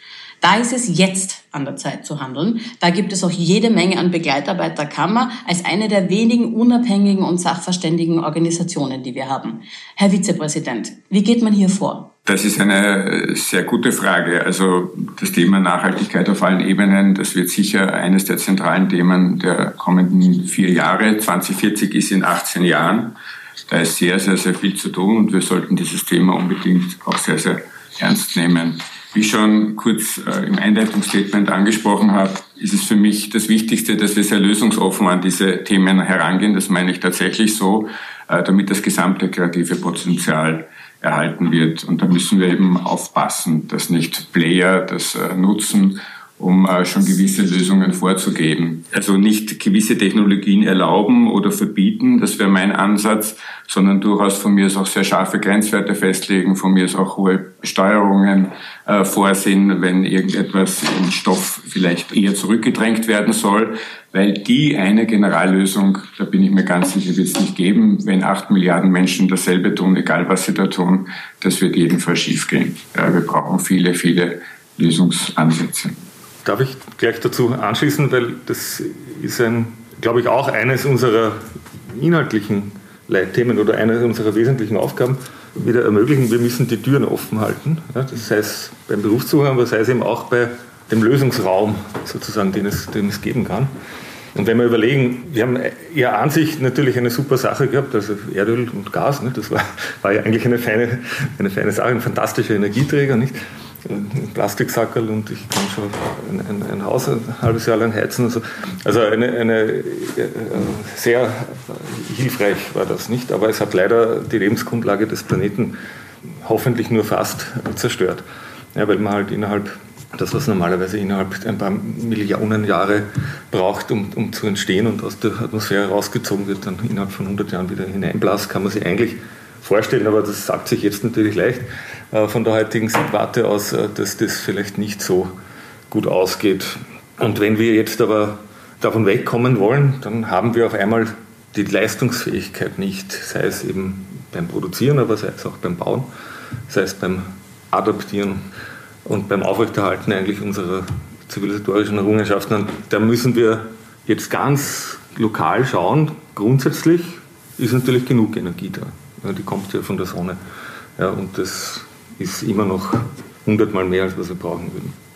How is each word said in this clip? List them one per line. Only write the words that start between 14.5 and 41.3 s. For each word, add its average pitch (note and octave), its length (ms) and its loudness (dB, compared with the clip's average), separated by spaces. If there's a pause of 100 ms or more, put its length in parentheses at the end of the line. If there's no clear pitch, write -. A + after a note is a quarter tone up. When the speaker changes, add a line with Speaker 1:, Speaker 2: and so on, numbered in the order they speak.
Speaker 2:
das G2 120 -2
Thema F#2+ 280 4
Nachhaltigkeit F#2+ 680 0
auf G2 140 0
allen F#2 200 2
Ebenen, G2 520 4
das G2 220 -2
wird F2 140 0
sicher G2 440 0
eines F2+ 320 2
der E2+ 120 0
zentralen F#2 520 2
Themen F2+ 480 4
der - 400 0
kommenden F2+ 680 4
vier F2+ 260 0
Jahre. F#2+ 480 2
Zwanzig F#2 380 -2
vierzig - 360 0
ist - 180 0
in F#2+ 120 2
achtzehn F2 400 -2
Jahren. E2+ 520 0 (540)
Da E2+ 120 2
ist - 160 -2
sehr, F2+ 200 2
sehr, F#2+ 200 2
sehr F2+ 180 0
viel F#2+ 200 -2
zu - 140 -6
tun G2 280 0
und G2 160 4
wir F#2 80 2
sollten F2+ 340 0
dieses - 300 -2
Thema F#3 300 4
unbedingt F3+ 720 0
auch - 120 -2
sehr, D#2+ 200 -2
sehr F2 240 -2 (380)
ernst - 360 0
nehmen. E2+ 460 0 (320)
Wie G#2+ 80 2
ich G#2+ 80 2
schon G#2+ 460 2
kurz, - 440 -2
äh, G2 260 -4
im G2 120 0
Einleitungsstatement G#2 920 2
angesprochen G#2 640 2
habe, F#2+ 200 2 (240)
ist G2+ 180 -2
es G2 100 2
für A2+ 120 2
mich G#2 360 2
das A2 180 0
Wichtigste, A2 480 2
dass G#2 180 0
wir G#2 80 4
sehr G#2 160 2
lösungsoffen G2 680 2
an F2+ 140 2
diese F#2 440 0
Themen F#2+ 340 4
herangehen. F#2 540 2
Das F#2+ 160 0
meine F2+ 220 2
ich F2 100 -6
tatsächlich F#2 560 0
so, G#2+ 320 2 (400)
äh, F2 120 2
damit F#2+ 280 2
das F#2+ 120 0
gesamte F#2 480 0
kreative F2 460 -2
Potenzial D#2+ 920 -2 (340)
erhalten D#2+ 500 -2